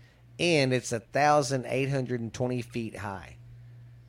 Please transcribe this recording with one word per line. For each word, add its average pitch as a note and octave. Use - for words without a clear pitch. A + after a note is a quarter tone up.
and D3+
it's B2
a A#2
thousand C#3
eight C3
hundred B2+
and A2+
twenty B2
feet A#2
high. F#2+